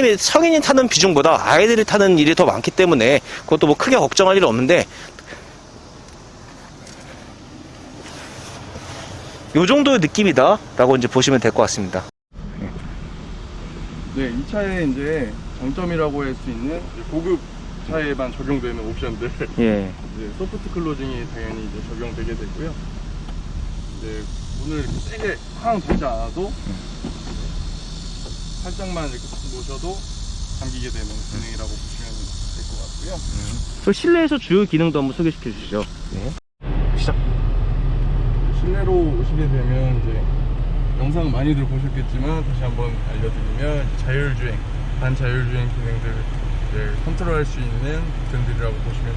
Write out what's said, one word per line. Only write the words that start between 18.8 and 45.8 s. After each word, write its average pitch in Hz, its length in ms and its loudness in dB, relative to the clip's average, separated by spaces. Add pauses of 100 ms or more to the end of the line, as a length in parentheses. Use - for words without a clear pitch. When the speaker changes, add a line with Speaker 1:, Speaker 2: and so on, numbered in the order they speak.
Speaker 2:
옵션들. 113 400 -4 (300)
Speaker 1:
예. 104 300 2 (260)
Speaker 2:
이제 110 220 -8
소프트 190 360 -6
클로징이 135 580 -6
당연히 113 340 -8
이제 107 220 -8
적용되게 117 460 -6
되고요. 113 400 -6 (1200)
이제 110 240 -8 (400)
문을 151 180 -4
이렇게 - 120 -4
세게 220 440 -4 (260)
쾅 220 180 0
닫지 - 240 0
않아도 - 480 -4 (2000)
살짝만 180 460 -6
이렇게 - 200 -8
탁 - 100 -10 (160)
놓으셔도 - 420 -8 (640)
잠기게 127 300 -6
되는 110 160 -6
기능이라고 107 640 -6
보시면 - 400 -8 (460)
될 - 100 -6
것 - 60 -8 (100)
같고요. - 1040 -6
Speaker 1:
그 196 80 4
실내에서 320 460 2
주요 202 260 4
기능도 160 340 2
한번 135 180 0
소개시켜 160 360 -2
주시죠. 104 320 -4 (280)
네. - 200 -4 (680)
시작. - 160 2 (1400)
Speaker 2:
실내로 185 340 2
오시게 151 440 2 (120)
되면 127 540 2
이제 113 180 0 (800)
영상 151 320 2
많이들 135 360 2
보셨겠지만 135 840 0
다시 127 140 0
한번 123 280 0 (200)
알려드리면 139 760 0 (120)
자율주행, 127 600 0 (400)
반자율주행 127 800 0
기능들 113 380 -2 (580)